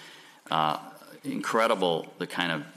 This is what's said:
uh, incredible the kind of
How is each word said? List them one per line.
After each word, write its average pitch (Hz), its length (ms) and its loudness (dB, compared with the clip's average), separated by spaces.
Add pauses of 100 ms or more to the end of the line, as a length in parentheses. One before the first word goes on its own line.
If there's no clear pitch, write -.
(500)
uh, 78 260 4 (460)
incredible 104 920 2
the 87 100 -4
kind 87 240 0
of 76 140 -2 (120)